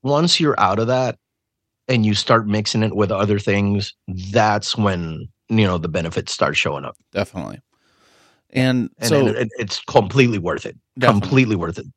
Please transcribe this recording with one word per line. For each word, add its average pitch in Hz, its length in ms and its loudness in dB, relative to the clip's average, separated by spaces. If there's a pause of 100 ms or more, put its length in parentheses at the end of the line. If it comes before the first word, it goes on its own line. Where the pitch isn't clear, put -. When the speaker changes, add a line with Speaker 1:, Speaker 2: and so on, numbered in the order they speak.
Speaker 1:
once 147 360 2
you're 151 200 2
out 101 200 2
of 113 80 0
that 127 300 0 (680)
and 117 180 2
you 107 80 2
start 113 340 2
mixing 107 360 -2
it 92 120 -2
with 101 160 0
other 101 280 0
things, 101 540 0 (380)
that's 107 460 0
when, 87 500 -2 (220)
you 110 160 4
know, 90 120 0
the 82 120 -4
benefits 82 440 -4
start 71 240 0
showing 71 280 -4
up. - 100 -14 (180)
Speaker 2:
Definitely. 92 460 -8 (880)
And 127 400 0 (100)
Speaker 1:
And, - 100 -4
Speaker 2:
so 139 180 4
Speaker 1:
and 107 80 0
it, 117 220 -2
it's 110 280 -8
completely 117 520 2
worth 85 280 -4
it. - 120 -12 (200)
Speaker 2:
Definitely. 117 240 4
Speaker 1:
Completely 107 340 2
worth 85 240 -6
it. - 60 -16 (100)